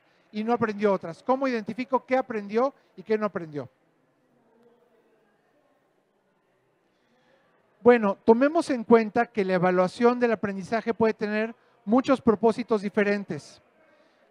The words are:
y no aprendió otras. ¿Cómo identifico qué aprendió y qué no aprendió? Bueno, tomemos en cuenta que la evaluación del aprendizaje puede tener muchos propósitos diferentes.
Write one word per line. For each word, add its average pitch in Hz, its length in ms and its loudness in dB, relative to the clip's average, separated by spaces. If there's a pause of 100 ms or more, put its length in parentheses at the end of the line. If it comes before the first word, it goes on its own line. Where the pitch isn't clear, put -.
(320)
y 214 120 -8
no 233 100 -2
aprendió 214 400 0
otras. 180 300 -6
¿Cómo 262 240 0
identifico 240 580 -4
qué 254 120 0
aprendió 226 560 -2 (220)
y 185 80 -20
qué 214 140 -2
no 214 80 -2
aprendió? 156 440 -8 (4000)
Bueno, 220 420 4
tomemos 285 460 2
en 240 160 -4
cuenta 226 400 2
que 214 180 -6
la 185 120 -2
evaluación 185 640 2
del 240 120 0
aprendizaje 208 600 -6
puede 220 200 0
tener 214 400 -6 (300)
muchos 247 380 0
propósitos 226 600 0
diferentes. 202 800 -4 (680)